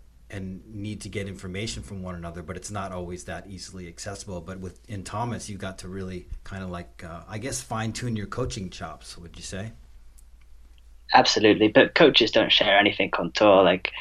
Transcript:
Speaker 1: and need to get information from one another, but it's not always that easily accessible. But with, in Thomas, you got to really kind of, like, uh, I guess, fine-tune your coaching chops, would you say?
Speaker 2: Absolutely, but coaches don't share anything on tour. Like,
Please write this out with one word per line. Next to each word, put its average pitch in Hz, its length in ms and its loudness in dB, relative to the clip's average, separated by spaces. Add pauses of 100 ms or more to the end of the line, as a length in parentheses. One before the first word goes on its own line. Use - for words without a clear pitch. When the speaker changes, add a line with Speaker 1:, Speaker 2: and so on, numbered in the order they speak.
(320)
Speaker 1:
and 92 340 -12
need 107 360 -10
to 107 60 -12
get 98 200 -8
information 95 560 -8
from 95 180 -12
one 90 140 -8
another, 85 260 -10
but 85 140 -10
it's 90 160 -14
not 98 200 -8
always 90 320 -10
that 90 240 -12
easily 92 400 -14
accessible. 95 520 -12
But 92 200 -12
with, 90 180 -12 (100)
in 101 160 -10
Thomas, 107 440 -6
you 104 100 -10
got 95 200 -10
to 92 100 -14
really 92 400 -10 (140)
kind 95 220 -12
of, 92 60 -10
like, 87 340 -12
uh, 82 240 -14
I 107 100 -8
guess, 123 220 -8
fine-tune 113 560 -6
your 104 100 -6
coaching 95 440 -6
chops, - 460 -14
would 85 200 -18
you 87 60 -16
say? 101 300 -10 (1400)
Speaker 2:
Absolutely, 107 540 6
but 113 300 6
coaches 127 340 6
don't - 220 4
share 101 260 6
anything 104 400 4
on 87 140 -4
tour. 98 320 8
Like, 92 260 4 (100)